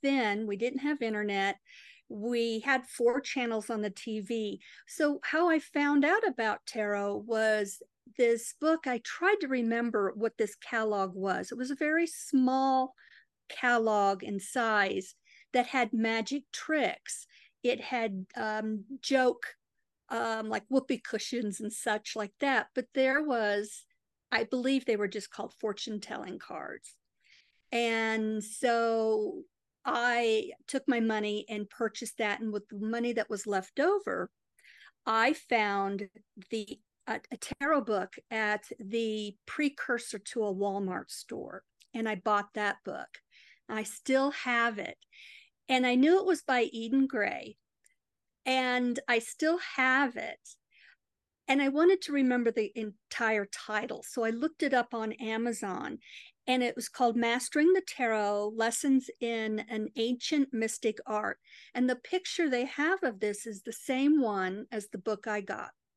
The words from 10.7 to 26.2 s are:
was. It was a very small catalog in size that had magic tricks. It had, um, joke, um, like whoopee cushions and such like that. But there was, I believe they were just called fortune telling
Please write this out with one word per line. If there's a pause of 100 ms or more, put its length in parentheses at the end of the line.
was.
It
was
a
very
small (560)
catalog
in
size (380)
that
had
magic (100)
tricks. (360)
It
had, (100)
um, (160)
joke, (500)
um,
like
whoopee
cushions
and
such
like
that.
But
there
was, (480)
I
believe
they
were
just
called
fortune
telling